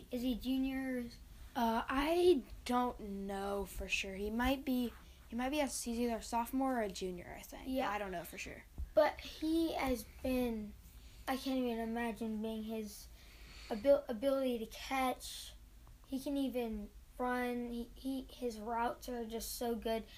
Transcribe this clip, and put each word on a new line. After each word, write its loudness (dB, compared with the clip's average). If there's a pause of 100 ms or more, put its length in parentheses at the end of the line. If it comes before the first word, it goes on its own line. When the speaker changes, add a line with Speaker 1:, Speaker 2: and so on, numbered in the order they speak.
(120)
Speaker 1:
is -2
he 2
junior? 0 (500)
Speaker 2:
Uh, 4
I 6 (240)
don't 2
know -2 (100)
for -4
sure. -2
He -2
might 2
be, 2 (380)
he -6
might 0
be 2
a, 4
he's -4
either 0
a -6
sophomore 0
or 2
a 0
junior, -6
I -14
think. -12
Speaker 1:
Yeah. 0
Speaker 2:
I 0
don't -4
know -4
for -12
sure. -10 (320)
Speaker 1:
But 8
he 2
has 0 (200)
been, 0 (520)
I 0
can't 0
even 2
imagine -2
being -4
his -6 (680)
abil-, 8
ability 2
to -4
catch. -2 (560)
He -4
can -2
even -2 (300)
run. 0
He, -4
he, -4
his -4
routes -2
are -4
just -6
so 0
good. 0 (140)